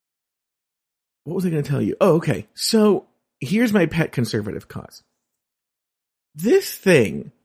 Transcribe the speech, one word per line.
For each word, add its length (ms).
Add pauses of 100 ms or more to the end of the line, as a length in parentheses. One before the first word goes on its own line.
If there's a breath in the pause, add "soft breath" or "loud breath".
(1300)
what 100
was 100
I 40
gonna 140
tell 180
you? 180
Oh, 160
okay. 380
So 520 (360)
here's 320
my 140
pet 260
conservative 560
cause. 340 (1300)
This 400
thing 600 (120)